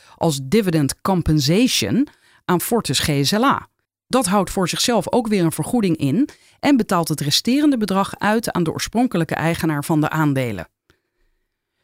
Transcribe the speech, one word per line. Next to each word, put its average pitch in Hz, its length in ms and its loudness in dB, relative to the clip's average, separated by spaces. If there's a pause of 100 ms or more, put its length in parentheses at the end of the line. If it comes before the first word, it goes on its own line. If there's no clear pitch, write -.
(160)
als 151 280 -2
dividend 160 580 0
compensation 170 1080 2 (380)
aan 175 160 0
Fortis 208 380 -2
G - 100 -2 (120)
S 139 100 0
L 214 120 0
A. - 240 -2 (400)
Dat 247 180 0
houdt 190 240 0
voor 180 200 -2
zichzelf 202 420 -2
ook 233 160 0
weer 202 160 2
een 160 80 2
vergoeding 190 460 0
in 160 320 0 (300)
en 285 180 4
betaalt 185 300 0
het 151 140 -2
resterende 262 560 2
bedrag 196 420 -2
uit 214 320 0
aan 175 120 -2
de 156 80 -2
oorspronkelijke - 640 -2
eigenaar 156 500 -2
van 156 160 2
de 151 80 0
aandelen. 131 580 -2 (1160)